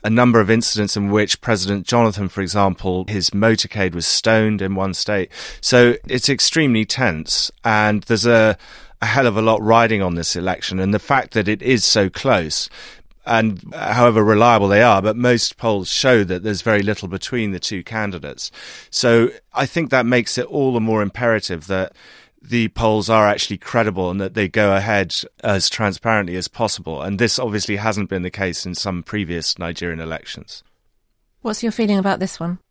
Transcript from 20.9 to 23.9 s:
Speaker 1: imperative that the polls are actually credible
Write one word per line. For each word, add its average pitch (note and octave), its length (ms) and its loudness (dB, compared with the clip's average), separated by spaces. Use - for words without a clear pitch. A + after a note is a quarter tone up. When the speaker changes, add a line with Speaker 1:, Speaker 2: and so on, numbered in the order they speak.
Speaker 1:
imperative G2+ 640 -2
that F#2 260 -4
the A#2 280 -2
polls G#2+ 420 0
are G#2+ 180 6
actually G2+ 300 -2
credible F#2+ 520 -2